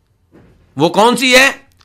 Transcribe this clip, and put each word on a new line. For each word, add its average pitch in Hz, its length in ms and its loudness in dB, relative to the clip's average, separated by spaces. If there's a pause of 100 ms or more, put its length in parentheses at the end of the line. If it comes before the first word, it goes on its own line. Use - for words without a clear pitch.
(760)
वो 151 120 0
कौन 220 260 0
सी 254 200 0
है? 262 320 -2 (180)